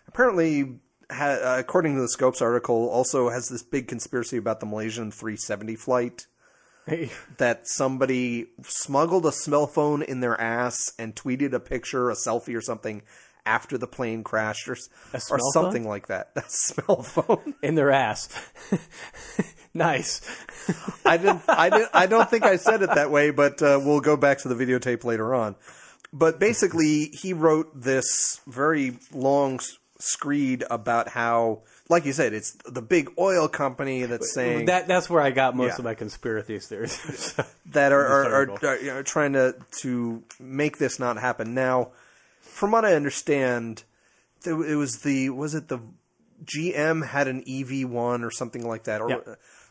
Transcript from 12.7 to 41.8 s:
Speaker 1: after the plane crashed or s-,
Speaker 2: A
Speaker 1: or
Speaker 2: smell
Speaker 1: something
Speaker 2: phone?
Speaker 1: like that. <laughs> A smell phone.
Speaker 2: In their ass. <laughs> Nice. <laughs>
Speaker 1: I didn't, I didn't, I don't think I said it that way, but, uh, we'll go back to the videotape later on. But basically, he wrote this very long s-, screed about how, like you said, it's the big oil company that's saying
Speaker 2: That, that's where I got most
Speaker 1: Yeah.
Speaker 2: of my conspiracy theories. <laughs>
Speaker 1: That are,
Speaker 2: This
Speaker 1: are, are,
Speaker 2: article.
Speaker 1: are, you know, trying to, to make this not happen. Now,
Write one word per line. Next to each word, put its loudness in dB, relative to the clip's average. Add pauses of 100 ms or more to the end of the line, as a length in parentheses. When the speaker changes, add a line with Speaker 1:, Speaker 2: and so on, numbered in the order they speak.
Speaker 1:
after -2
the -6
plane -6
crashed -4
or -6
s-, -18 (240)
Speaker 2:
A -8
Speaker 1:
or -4
Speaker 2:
smell 0
Speaker 1:
something 2
Speaker 2:
phone? -6
Speaker 1:
like -8
that. -6
<laughs> -8
A -6
smell -2
phone. -2
Speaker 2:
In 0
their 6
ass. 2 (420)
<laughs> 0 (960)
Nice. 0 (800)
<laughs> -20
Speaker 1:
I 6
didn't, 4
I 6
didn't, 4
I 6
don't 6
think 2
I 8
said 2
it 2
that 2
way, 6
but, 2
uh, 6
we'll 4
go 4
back 4
to -8
the 0
videotape 0
later 0
on. 0 (600)
But 2
basically, 2
he -6
wrote -2
this -2
very -2 (160)
long 0
s-, -10 (220)
screed -2
about -2
how, 0 (300)
like 4
you -2
said, 2
it's -8 (140)
the -8
big 2
oil 4
company -2
that's -4
saying 0
Speaker 2:
That, 2
that's 2
where 6
I 4
got 2
most 0
Speaker 1:
Yeah. -6
Speaker 2:
of -8
my -4
conspiracy -6
theories. -8 (200)
<laughs> -20
Speaker 1:
That 4
are, 6
Speaker 2:
This 2
Speaker 1:
are, 6
are, 0
Speaker 2:
article. 2
Speaker 1:
are, 0
you -6
know, -6
trying 0
to, 4 (260)
to -4 (180)
make -4
this -2
not -2
happen. -4
Now, 0 (500)